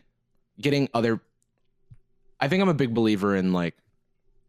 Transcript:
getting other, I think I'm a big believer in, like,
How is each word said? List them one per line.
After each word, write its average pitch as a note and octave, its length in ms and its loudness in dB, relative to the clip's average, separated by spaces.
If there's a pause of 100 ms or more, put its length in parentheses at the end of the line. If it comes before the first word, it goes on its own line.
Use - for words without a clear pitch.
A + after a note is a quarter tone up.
(600)
getting C#3 340 0
other, A2+ 260 0 (1200)
I C#3 80 0
think F#3 140 0
I'm F#3+ 80 2
a E3 60 2
big C3 180 -2
believer G#2 420 2
in, F#2 180 0
like, F2 220 -2 (720)